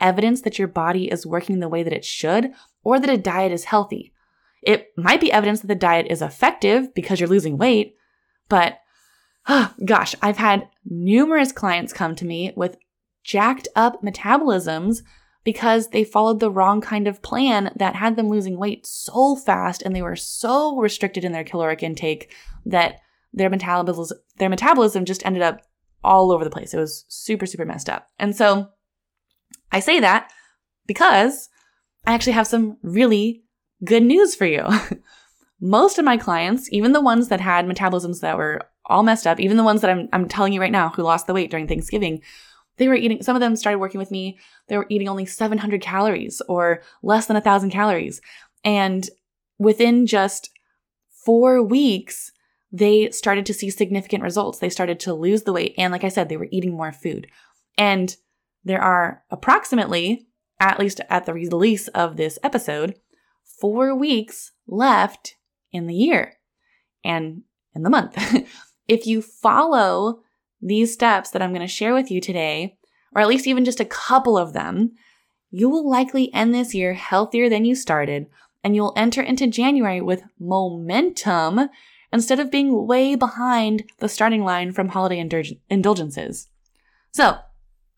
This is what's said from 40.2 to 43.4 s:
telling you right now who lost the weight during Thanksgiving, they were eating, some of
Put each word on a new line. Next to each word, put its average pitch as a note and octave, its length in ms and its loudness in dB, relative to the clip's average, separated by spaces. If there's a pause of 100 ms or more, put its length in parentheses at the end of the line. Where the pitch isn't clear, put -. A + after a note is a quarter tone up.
telling G3+ 260 0
you F#3+ 80 -2
right F#3+ 100 0
now F3 180 0
who E3+ 140 -4
lost E3 240 0
the F#3 60 -2
weight F#3 180 -2
during D#3+ 160 -6
Thanksgiving, D#3+ 540 -4 (560)
they C4 100 4
were C4 80 6
eating, A#3 260 0
some B3 140 0
of B3 60 0